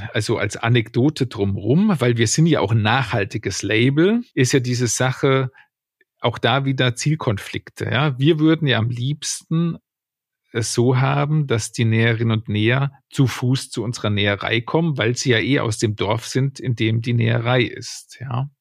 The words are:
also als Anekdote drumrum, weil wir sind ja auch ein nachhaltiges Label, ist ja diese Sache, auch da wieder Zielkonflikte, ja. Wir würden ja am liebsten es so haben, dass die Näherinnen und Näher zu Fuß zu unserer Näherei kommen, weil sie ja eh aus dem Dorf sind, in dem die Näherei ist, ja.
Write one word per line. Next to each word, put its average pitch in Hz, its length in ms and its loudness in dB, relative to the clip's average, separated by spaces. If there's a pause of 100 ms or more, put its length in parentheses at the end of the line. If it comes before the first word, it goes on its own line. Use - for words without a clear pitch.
(120)
also 113 260 -2
als - 180 -4
Anekdote 120 720 0
drumrum, 113 720 2
weil 120 160 2
wir 117 100 4
sind 156 200 4
ja 151 120 4
auch 98 140 0
ein 110 100 4
nachhaltiges 110 800 -2
Label, 139 640 2 (100)
ist - 180 2
ja 143 60 4
diese 123 300 0
Sache, 131 640 0 (680)
auch 120 180 -2
da 131 260 0
wieder 131 320 0
Zielkonflikte, - 880 -4
ja. 120 340 -2
Wir 151 220 2
würden 160 260 2
ja 120 120 2
am 113 120 -2
liebsten 151 840 -4 (760)
es 117 240 -4
so 123 220 2
haben, 143 500 0
dass 117 240 -2
die 120 140 -2
Näherinnen 113 520 2
und 107 120 -6
Näher 120 420 0 (180)
zu 135 200 2
Fuß 127 420 -2
zu 113 140 -6
unserer 113 260 -4
Näherei 104 500 0
kommen, 156 380 0
weil 120 180 0
sie - 140 0
ja 113 80 4
eh 120 220 0
aus 113 180 -2
dem 107 160 0
Dorf 107 320 -4
sind, 135 320 -2
in 127 160 -4
dem 113 280 0
die 120 120 -2
Näherei 117 480 2
ist, - 560 -10
ja. 135 320 -6 (100)